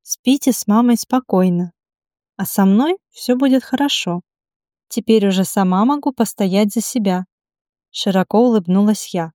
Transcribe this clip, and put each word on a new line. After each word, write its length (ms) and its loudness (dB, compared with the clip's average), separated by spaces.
Спите 540 0
с 120 -10
мамой 300 2
спокойно. 760 -2
А 100 -6
со 180 0
мной 320 2
все 260 -4
будет 260 2
хорошо. 600 -4
Теперь 400 0
уже 160 0
сама 400 0
могу 280 -2
постоять 600 -2
за 80 -4
себя», 460 -4
широко 500 0
улыбнулась 720 0
я. 220 -6